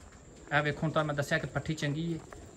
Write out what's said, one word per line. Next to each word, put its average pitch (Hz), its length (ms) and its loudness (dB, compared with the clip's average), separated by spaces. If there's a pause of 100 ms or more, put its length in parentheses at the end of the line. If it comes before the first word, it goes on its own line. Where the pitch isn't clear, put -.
(500)
ए 147 120 6
वेखो, 147 200 2
हुण 160 100 4
तां 156 140 4
मैं 151 100 0
दस्सेआ 147 240 2
कि 156 100 -4
पट्ठी 151 260 0
चंगी 151 280 0
है, 165 160 0 (380)